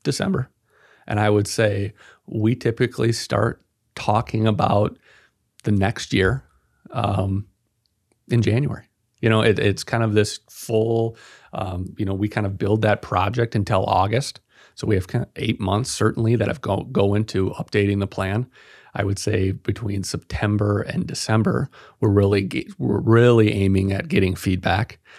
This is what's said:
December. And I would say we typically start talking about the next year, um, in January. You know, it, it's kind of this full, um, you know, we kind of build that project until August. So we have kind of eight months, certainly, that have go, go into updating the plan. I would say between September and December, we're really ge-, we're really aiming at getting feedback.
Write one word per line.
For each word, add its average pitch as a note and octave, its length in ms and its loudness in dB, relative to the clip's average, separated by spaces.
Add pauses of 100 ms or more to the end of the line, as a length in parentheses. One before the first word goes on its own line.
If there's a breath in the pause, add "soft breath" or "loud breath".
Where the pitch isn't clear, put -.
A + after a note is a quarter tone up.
December. C3 480 -2 (560 soft breath)
And G#2+ 120 0
I G#2 120 4
would G#2 160 2
say G#2 460 0 (340 loud breath)
we A2 260 0
typically A#2 600 -2
start - 500 -2 (320)
talking A2 500 0
about G#2 500 2 (680 soft breath)
the A2 80 0
next G2+ 420 0
year, G#2+ 300 2 (480)
um, G2+ 560 -2 (840)
in A#2 140 2
January. G#2 440 -2 (320)
You - 100 0
know, A2 120 4
it, A2 160 2
it's G2+ 260 0
kind A2+ 200 -2
of G#2+ 100 0
this G#2 260 2 (100)
full, A2+ 680 -2 (340 loud breath)
um, F#2 460 -6
you G#2 80 -4
know, G2 80 -2
we G#2 160 -2
kind G#2+ 160 -2
of G2 140 -4
build G#2+ 240 2
that G#2 180 2
project A2+ 540 -2
until G2+ 300 2
August. G2+ 540 0 (360 soft breath)
So - 100 -10
we G#2+ 100 2
have F#2 120 -2
kind A#2+ 180 -2
of - 100 -20
eight - 240 -4
months, G2+ 300 -2
certainly, A2+ 460 0
that A2+ 120 0
have - 140 -6
go, G2+ 300 -2
go G2+ 240 2
into G2+ 360 -2
updating G2+ 480 0
the F#2+ 80 -2
plan. G#2+ 400 -4 (460 loud breath)
I - 100 -2
would G2 140 -2
say G2 340 -2
between G2 520 -6
September G#2 800 -2
and E3+ 260 -6
December, - 600 0 (300 loud breath)
we're G#2+ 100 2
really G2 340 4
ge-, - 340 -6
we're A#2 240 -2
really A2+ 500 6
aiming G2 400 2
at G2 160 -4
getting F#2+ 280 2
feedback. F#2+ 640 -2 (200 loud breath)